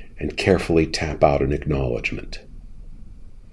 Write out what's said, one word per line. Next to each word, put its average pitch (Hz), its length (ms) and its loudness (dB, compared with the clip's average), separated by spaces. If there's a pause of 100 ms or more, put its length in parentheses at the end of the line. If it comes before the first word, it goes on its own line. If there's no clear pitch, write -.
(180)
and 76 180 -4
carefully 82 500 4
tap 78 360 -2
out 71 200 6
an 69 100 2
acknowledgement. 67 880 -2 (1120)